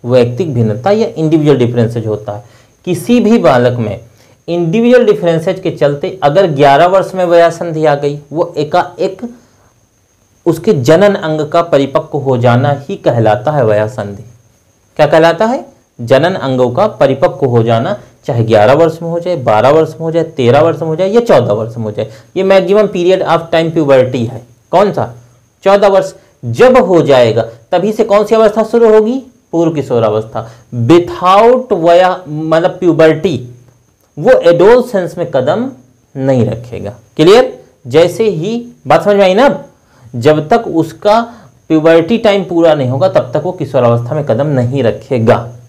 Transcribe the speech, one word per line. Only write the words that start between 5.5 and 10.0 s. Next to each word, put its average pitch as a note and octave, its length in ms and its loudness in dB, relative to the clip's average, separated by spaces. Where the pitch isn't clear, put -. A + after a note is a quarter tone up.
के E3 120 -4
चलते C#3+ 520 -4
अगर E3+ 240 2
ग्यारह C#3+ 380 4
वर्ष F#3 300 0
में F#3 100 -2
वया E3+ 240 4
संधि E3 360 -6
आ D3 100 2
गई, C#3+ 240 -6
वो E3+ 240 -4
एकाएक E3+ 640 -4